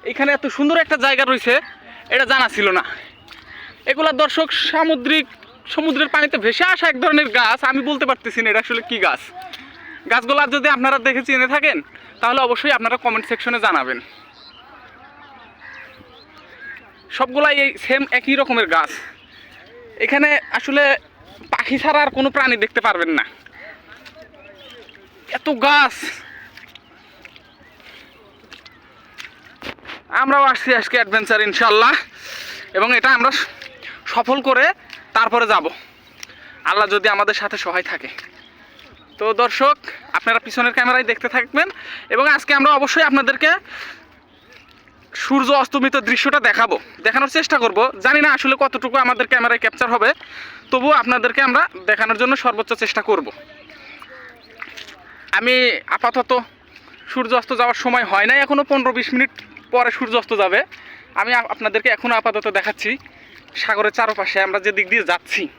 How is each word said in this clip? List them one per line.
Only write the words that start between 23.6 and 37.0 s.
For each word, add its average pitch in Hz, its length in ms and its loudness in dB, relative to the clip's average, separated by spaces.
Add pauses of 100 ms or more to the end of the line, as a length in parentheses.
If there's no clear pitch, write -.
এত - 100 -6 (200)
গাছ। 285 280 4 (4000)
আমরাও 269 220 2 (100)
আসছি 254 160 -4 (100)
আজকে 220 200 -4
অ্যাডভেঞ্চার, 214 400 0 (100)
ইনশাল্লাহ, 226 440 4 (840)
এবং 220 200 2
এটা 262 200 2
আমরা 247 220 2
স-, - 80 -4 (680)
সফল 247 240 0 (100)
করে 262 180 4 (520)
তারপরে 233 360 2
যাব, 165 120 2 (1040)
আল্লাহ 208 260 2
যদি 208 200 0